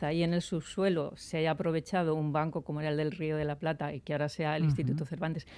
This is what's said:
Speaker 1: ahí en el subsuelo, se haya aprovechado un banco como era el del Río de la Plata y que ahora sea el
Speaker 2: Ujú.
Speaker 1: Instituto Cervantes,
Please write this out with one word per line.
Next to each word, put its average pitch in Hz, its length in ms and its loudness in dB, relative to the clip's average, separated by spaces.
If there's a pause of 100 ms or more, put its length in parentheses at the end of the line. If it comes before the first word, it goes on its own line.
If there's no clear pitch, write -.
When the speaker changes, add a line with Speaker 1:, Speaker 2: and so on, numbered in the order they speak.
Speaker 1:
ahí 165 220 2
en 165 100 2
el 175 80 2
subsuelo, 170 760 0
se - 220 -6
haya 160 120 4
aprovechado 160 640 2
un 151 160 0
banco 156 300 0
como 147 180 -4
era 156 120 0
el 147 60 0
del 151 140 2
Río 156 240 -2
de 151 80 0
la 143 160 -2
Plata 151 340 -2
y 139 60 -8
que - 140 -6
ahora 147 160 0
sea 156 260 0
el 156 80 0
Speaker 2:
Ujú. 156 60 6
Speaker 1:
Instituto 143 360 2
Cervantes, 156 420 -4 (100)